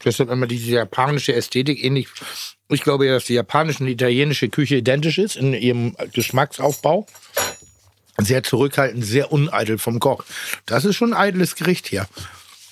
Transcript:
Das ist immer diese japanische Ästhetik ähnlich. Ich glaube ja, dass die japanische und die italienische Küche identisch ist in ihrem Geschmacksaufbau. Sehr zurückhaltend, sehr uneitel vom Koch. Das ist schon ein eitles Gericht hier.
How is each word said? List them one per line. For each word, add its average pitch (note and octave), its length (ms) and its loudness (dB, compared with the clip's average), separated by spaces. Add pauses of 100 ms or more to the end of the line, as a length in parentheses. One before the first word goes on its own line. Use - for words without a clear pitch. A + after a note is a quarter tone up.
Das A#2+ 160 2
ist B2 100 2
immer B2+ 180 0
diese A#2 240 -4
japanische B2+ 640 0
Ästhetik B2+ 500 0
ähnlich. C3 240 0 (640)
Ich D3 120 0
glaube C#3 240 4
ja, C3 80 4
dass B2 120 0
die A#2+ 80 0
japanische C#3+ 460 0
und C3+ 80 -2
die B2+ 60 -2
italienische B2+ 560 2
Küche C#3 280 0
identisch C#3 400 2
ist G3+ 180 0
in C3+ 180 0
ihrem A#2+ 420 0 (180)
Geschmacksaufbau. D3 920 0 (1120)
Sehr B2+ 260 2
zurückhaltend, B2+ 600 0
sehr B2 260 0
uneitel A2+ 460 0
vom A#2 220 -4
Koch. B2 240 0 (420)
Das B2+ 200 0
ist G3+ 120 2
schon A#3 160 0
ein E3 60 0
eitles F#3 360 0
Gericht F3 320 -2
hier. G2 200 -4 (640)